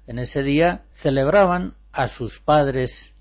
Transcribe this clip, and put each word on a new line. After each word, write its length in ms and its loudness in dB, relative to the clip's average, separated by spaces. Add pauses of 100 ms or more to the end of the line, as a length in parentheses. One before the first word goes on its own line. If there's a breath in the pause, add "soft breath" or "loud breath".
en 120 -10
ese 220 -4
día 420 2 (100)
celebraban 800 0 (180)
a 160 -2
sus 320 -10
padres 800 0